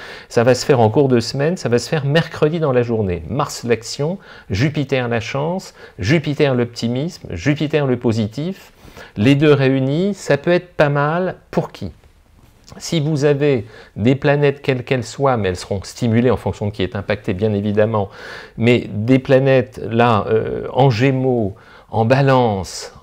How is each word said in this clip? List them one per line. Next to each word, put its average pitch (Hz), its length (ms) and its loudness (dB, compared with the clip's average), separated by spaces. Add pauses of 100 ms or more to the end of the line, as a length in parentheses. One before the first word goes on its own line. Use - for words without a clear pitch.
(280)
Ça 117 160 0
va 123 120 4
se - 100 -6
faire 135 140 4
en 110 100 6
cours 139 180 4
de 127 120 4
semaine, 143 360 -2
ça 135 140 -6
va 117 80 4
se - 100 -4
faire 151 160 -2
mercredi 156 560 0
dans 151 120 0
la 123 100 2
journée. 107 480 -2
Mars, 135 340 -6
l'action, 120 540 -4 (320)
Jupiter, 135 580 -2
la 117 120 -2
chance, 156 560 -6 (240)
Jupiter, 143 560 0
l'optimisme, 120 760 -4
Jupiter, 147 560 -2
le 127 120 0
positif. 117 760 -4 (420)
Les 127 200 4
deux 147 180 6
réunis, 135 600 0
ça - 240 -2
peut 175 140 -2
être 175 220 -2
pas 147 160 2
mal 151 460 -2 (160)
pour - 200 -4
qui ? 90 200 -12 (840)
Si - 220 -4
vous 147 260 0
avez 139 400 2 (300)
des 123 200 2
planètes 143 460 2
quelles 127 220 -2
qu'elles 127 200 -2
soient, 135 340 0
mais 98 120 0
elles 92 60 -2
seront 98 280 -6
stimulées 117 480 0
en 98 60 0
fonction 101 300 -4
de 101 40 -4
qui 95 120 -4
est 90 120 -4
impacté, 101 380 -4
bien 107 200 -2
évidemment, 104 560 0 (480)
mais 117 340 2
des 120 280 2
planètes, 131 640 2
là, 113 460 2
euh, - 420 -2
en 135 180 4
Gémeaux, 127 680 0 (340)
en 110 160 0
Balance, 123 960 2